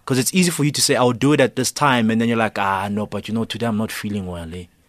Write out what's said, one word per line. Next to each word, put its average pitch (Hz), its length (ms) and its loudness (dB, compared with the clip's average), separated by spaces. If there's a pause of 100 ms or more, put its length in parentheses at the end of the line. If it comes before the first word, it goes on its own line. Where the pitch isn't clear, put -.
'Cause 127 120 0
it's - 160 0
easy 180 180 2
for 151 120 -2
you 147 80 0
to - 100 -4
say, 135 140 2
"I'll 123 180 4
do 131 200 2
it 139 60 4
at 127 160 2
this 127 160 -2
time," 123 380 2
and 113 100 2
then 117 80 2
you're 117 100 2
like, 110 220 0
"Ah, 98 300 0
no, 104 160 -2
but 101 220 -8
you 110 60 -6
know, 113 120 -2
today 113 220 -6
I'm 107 100 -2
not 110 140 -2
feeling 104 360 -6
well, 80 260 -10
eh?" 90 120 -12 (240)